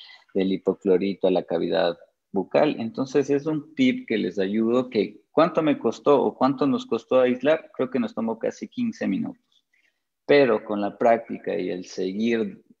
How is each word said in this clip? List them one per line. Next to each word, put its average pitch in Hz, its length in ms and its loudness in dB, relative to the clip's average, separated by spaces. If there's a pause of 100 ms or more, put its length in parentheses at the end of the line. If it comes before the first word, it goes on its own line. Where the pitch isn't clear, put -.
(340)
del 95 180 2
hipoclorito 95 720 0
a 92 40 4
la 90 120 2
cavidad 87 560 -2 (340)
bucal. 139 460 0
Entonces, 135 520 -2
es 143 160 -2
un 156 280 -6
tip 127 320 0
que 113 120 -2
les 98 200 -4
ayudo, 113 520 0
que - 400 -2
¿cuánto 165 320 2
me 147 160 0
costó 135 440 2
o - 140 -2
cuánto 139 300 0
nos 123 180 -2
costó 127 360 0
aislar? 127 540 0
Creo 127 140 -4
que 127 100 -4
nos 113 160 -4
tomó 113 240 -4
casi 110 300 -6
quince 113 400 -4
minutos. - 560 -6 (640)
Pero 131 400 6
con 104 160 -2
la 101 160 -6
práctica 113 580 0
y 92 140 -4
el 90 160 -6
seguir, 104 760 -2 (180)